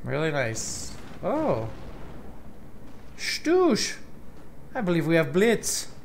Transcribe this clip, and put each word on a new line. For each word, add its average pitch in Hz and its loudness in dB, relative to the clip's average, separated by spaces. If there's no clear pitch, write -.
Really 147 0
nice. 117 -2
Oh. 180 2
Stoosh! - 4
I 262 -2
believe 175 4
we 165 6
have 151 4
Blitz. 208 4